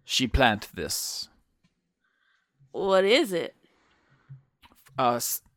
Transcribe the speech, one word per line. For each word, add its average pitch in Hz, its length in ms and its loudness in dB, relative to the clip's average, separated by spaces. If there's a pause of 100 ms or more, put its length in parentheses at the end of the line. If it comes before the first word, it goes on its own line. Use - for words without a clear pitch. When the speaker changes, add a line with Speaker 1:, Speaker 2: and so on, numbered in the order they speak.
Speaker 1:
she - 220 -2
plant 113 480 2
this." - 560 -8 (1400)
Speaker 2:
What 190 340 2
is 233 280 2
it? 160 220 -6 (1400)
Speaker 1:
Uh, 123 200 2
s-, - 240 -6 (160)